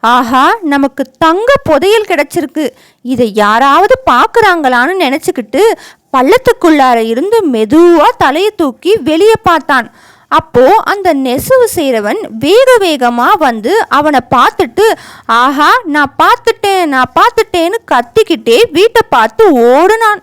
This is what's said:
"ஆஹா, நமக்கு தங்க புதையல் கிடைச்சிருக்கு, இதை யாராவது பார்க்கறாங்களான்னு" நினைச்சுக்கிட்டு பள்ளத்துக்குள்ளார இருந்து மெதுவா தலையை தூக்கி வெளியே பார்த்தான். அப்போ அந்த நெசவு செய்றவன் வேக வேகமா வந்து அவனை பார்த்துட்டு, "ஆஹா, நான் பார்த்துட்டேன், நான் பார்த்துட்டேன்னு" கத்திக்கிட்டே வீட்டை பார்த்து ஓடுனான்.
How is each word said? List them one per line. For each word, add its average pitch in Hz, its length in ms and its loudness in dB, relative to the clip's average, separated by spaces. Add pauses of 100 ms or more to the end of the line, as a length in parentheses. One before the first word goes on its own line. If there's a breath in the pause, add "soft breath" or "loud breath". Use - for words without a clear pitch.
"ஆஹா, 254 600 0
நமக்கு 277 420 -4 (160)
தங்க 381 340 0 (100)
புதையல் 392 440 0
கிடைச்சிருக்கு, 302 640 -4 (320 soft breath)
இதை 240 320 -4
யாராவது 277 680 2 (120)
பார்க்கறாங்களான்னு" 302 880 0
நினைச்சுக்கிட்டு 269 640 -4 (560 loud breath)
பள்ளத்துக்குள்ளார 294 800 2
இருந்து 262 560 -2
மெதுவா 302 560 2 (100)
தலையை 339 380 -2
தூக்கி 330 420 -2
வெளியே 330 360 0 (100)
பார்த்தான். 277 480 -2 (380 soft breath)
அப்போ 294 540 2
அந்த 381 300 -2
நெசவு 285 600 0
செய்றவன் 254 420 -2 (220)
வேக 480 400 2
வேகமா 254 480 -2 (100)
வந்து 269 520 -2
அவனை 294 300 0 (160)
பார்த்துட்டு, 302 460 -2 (440 loud breath)
"ஆஹா, 269 460 0 (120)
நான் 294 340 -2
பார்த்துட்டேன், 392 680 0
நான் 262 340 -2
பார்த்துட்டேன்னு" 381 560 -2 (160)
கத்திக்கிட்டே 247 680 0 (100)
வீட்டை 427 380 0
பார்த்து 262 420 2
ஓடுனான். 349 720 2